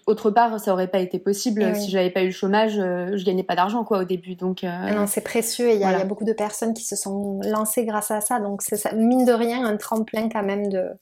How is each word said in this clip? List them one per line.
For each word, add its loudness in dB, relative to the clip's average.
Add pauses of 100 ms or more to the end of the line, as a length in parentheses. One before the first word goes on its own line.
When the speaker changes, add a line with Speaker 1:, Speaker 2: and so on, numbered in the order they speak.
Speaker 1:
autre 2
part, 4
ça 0
aurait 2
pas 0
été -2
possible. 0
Speaker 2:
Eh 2
oui. 0
Speaker 1:
Si -4
j'avais 2
pas 0
eu 2
le -2
chômage, 2
euh, 0
je -4
gagnais 2
pas 0
d'argent, 2
quoi, 0
au 0
début. -4
Donc, -4
euh, -2
Speaker 2:
Ah -4
non, 2
c'est -2
précieux -2
et 6
il 2
y 2
a, 4
Speaker 1:
voilà. 2
Speaker 2:
il 2
y 0
a 0
beaucoup -4
de 2
personnes -2
qui -6
se -6
sont -4
lancées 0
grâce -2
à 0
ça. -2
Donc, -4
c'est -2
ça, -4
mine 4
de 6
rien, 0
un 0
tremplin -2
quand -2
même -2
de, -2 (180)